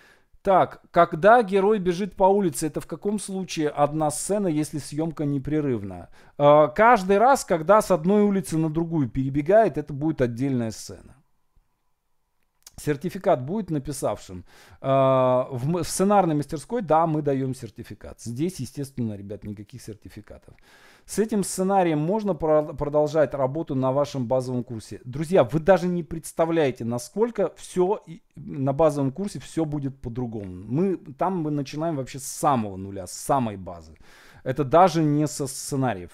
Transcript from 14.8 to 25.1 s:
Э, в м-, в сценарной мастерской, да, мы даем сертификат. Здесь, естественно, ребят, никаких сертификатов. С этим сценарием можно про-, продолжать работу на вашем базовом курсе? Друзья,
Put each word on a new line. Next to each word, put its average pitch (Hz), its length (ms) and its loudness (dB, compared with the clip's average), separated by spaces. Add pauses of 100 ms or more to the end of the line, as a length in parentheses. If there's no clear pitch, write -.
Э, 131 60 -8
в 131 800 2
м-, 170 140 -2
в - 40 -8
сценарной 190 480 2
мастерской, 151 460 -6
да, 160 260 4
мы 156 140 -2
даем 135 340 -2
сертификат. - 640 -16
Здесь, 139 380 -6
естественно, 127 540 -8
ребят, 101 300 -12
никаких 104 380 -14
сертификатов. - 720 -18 (520)
С - 140 -6
этим 214 240 0
сценарием 185 560 2
можно 196 340 -2
про-, 156 400 2
продолжать 147 600 0
работу 139 420 -4
на 131 160 0
вашем 139 340 -2
базовом 127 380 -2
курсе? 107 400 -14
Друзья, 147 400 2